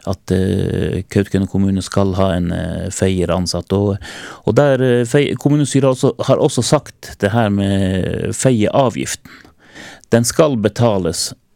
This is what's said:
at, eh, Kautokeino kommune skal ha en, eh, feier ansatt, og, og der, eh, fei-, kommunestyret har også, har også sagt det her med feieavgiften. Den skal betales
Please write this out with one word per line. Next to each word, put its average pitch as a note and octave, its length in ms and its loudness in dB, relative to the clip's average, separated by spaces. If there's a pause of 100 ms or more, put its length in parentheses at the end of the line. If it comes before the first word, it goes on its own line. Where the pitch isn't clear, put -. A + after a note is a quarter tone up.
at, - 280 -6
eh, F#2+ 760 -2
Kautokeino G2 400 0
kommune G2 320 0
skal G2 340 -2
ha F#2+ 180 2
en, F2 180 -2
eh, E2+ 400 -6
feier F#2 400 0
ansatt, F2 420 -2
og, G2+ 240 2 (480)
og - 120 2
der, C3+ 260 4
eh, B2 220 2
fei-, B2+ 320 0
kommunestyret C#3+ 480 2
har C3 100 4
også, C3 180 0 (140)
har C3+ 120 4
også C3 260 0
sagt - 560 -2
det G2+ 100 2
her A2+ 180 2
med G2 840 0
feieavgiften. A#2 960 0 (800)
Den A#2 140 4
skal D3 320 2
betales G2+ 760 0 (240)